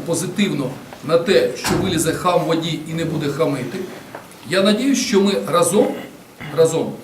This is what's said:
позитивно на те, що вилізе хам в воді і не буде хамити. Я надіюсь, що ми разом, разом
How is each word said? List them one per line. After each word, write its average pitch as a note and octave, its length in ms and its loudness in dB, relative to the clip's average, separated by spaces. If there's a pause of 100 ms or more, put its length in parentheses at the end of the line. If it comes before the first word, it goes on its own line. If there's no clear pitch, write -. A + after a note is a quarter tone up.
позитивно E3 640 -2 (380)
на E3 100 4
те, E3+ 400 4
що - 120 -4 (140)
вилізе D#3+ 300 0
хам F3 280 2
в D#3 40 -2
воді D#3+ 340 -2 (120)
і - 20 -6
не E3 120 -2
буде D3 220 -2
хамити. C#3+ 500 -2 (720)
Я F#3+ 140 2
надіюсь, A#3 360 2
що G3 220 2
ми G3+ 120 4 (180)
разом, G#3 360 4 (680)
разом D3+ 340 2 (120)